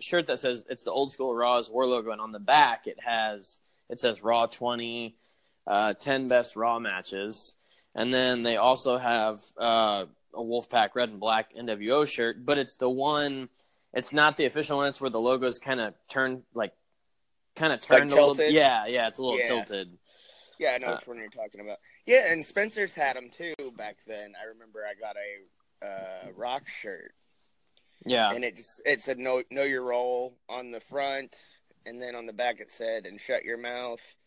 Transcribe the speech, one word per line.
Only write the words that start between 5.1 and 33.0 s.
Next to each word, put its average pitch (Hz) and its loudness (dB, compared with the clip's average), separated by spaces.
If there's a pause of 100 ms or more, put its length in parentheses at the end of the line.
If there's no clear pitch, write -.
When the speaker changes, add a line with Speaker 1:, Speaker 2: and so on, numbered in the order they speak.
Speaker 1:
uh, 104 2
ten 135 -2
best 123 4
Raw 117 0
matches. 98 -6 (420)
And 120 0
then 127 2
they 117 0
also 127 4
have, 113 0 (160)
uh, 110 2 (280)
a - -10
Wolfpack 117 0
red 123 0
and 104 -14
black 110 0
N 120 -10
W 107 0
O 151 6
shirt, 123 -2
but 147 2
it's 127 -4
the 127 0
one, 139 -2 (460)
it's 127 -6
not 151 6
the 160 2
official 143 0
one. 143 2
It's 135 -4
where 135 -2
the 113 -2
logo's 123 2
kinda 120 -4 (140)
turned, 131 -2 (100)
like, 113 -4 (840)
kinda 156 2
Speaker 2:
Like 113 -10
Speaker 1:
turned 143 6
a 139 4
little 143 8
Speaker 2:
tilted? 156 4
Speaker 1:
Yeah, 131 6
yeah, 120 0
it's 107 -6
a 131 -6
little 123 0
Speaker 2:
Yeah. 120 2
Speaker 1:
tilted. 101 -4 (600)
Speaker 2:
Yeah, 143 2
I 127 0
know 127 -6
Speaker 1:
Uh, 120 -2
Speaker 2:
which 117 -14
one 120 -14
you're 107 -14
talking 104 -14
about. 104 -12 (260)
Yeah, 240 6
and 156 -2
Spencer's 208 -2
had 139 0
'em 123 -12
too 165 -10 (220)
back 107 -12
then. 104 -12
I 98 -14
remember 110 -14
I 104 -8
got 104 -10
a, 101 -14
uh, 95 -12
Rock 123 -6
shirt. - -14 (880)
Speaker 1:
Yeah. 113 2
Speaker 2:
And 120 -4
it 104 -6
just, - -12
it 139 2
said, 127 -4
"Know, 127 0
know 139 -2
your 135 -2
role" 123 -2 (120)
on 123 -10
the 113 -12
front, 135 -6 (480)
and 120 -14
then 123 -10
on 117 -10
the 110 -12
back 120 -2
it - -18
said, 110 -6